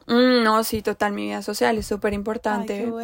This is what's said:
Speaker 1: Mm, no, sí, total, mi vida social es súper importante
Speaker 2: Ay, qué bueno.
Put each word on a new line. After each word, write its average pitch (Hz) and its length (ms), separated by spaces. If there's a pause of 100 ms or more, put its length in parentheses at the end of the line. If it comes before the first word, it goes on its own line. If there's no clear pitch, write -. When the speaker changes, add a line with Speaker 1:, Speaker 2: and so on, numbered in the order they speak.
Speaker 1:
Mm, 247 360
no, 220 200
sí, 220 180
total, 208 320
mi 208 140
vida 208 160
social 226 340
es 214 80
súper 208 280
importante 214 600
Speaker 2:
Ay, 202 60
qué 240 100
bueno. 226 140